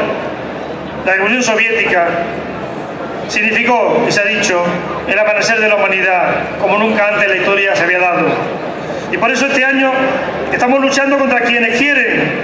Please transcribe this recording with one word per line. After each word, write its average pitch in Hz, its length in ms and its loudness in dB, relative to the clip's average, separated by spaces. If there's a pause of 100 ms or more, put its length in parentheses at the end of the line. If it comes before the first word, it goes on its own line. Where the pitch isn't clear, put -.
(1040)
la 180 60 0
Revolución 208 320 0
Soviética 220 600 2 (1200)
significó, 220 800 2
y - 40 0
se 202 100 2
ha 202 40 2
dicho, 190 400 0 (420)
el 190 100 0
amanecer 214 420 2
de 214 100 2
la 214 60 2
humanidad, 190 480 2 (360)
como 196 180 2
nunca 214 320 2
antes 208 140 0
en 196 60 2
la 190 80 2
historia 196 380 2
se 170 80 0
había 180 160 2
dado. 180 280 2 (840)
Y - 60 -2
por 233 140 2
eso 262 140 2
este 269 180 2
año 269 280 2 (600)
estamos 247 280 2
luchando 277 380 2
contra 262 240 2
quienes 233 360 0
quieren 269 680 0